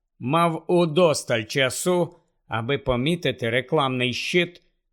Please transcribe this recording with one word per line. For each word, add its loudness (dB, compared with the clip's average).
мав 0
удосталь 2
часу, 0
аби -2
помітити -2
рекламний 0
щит -4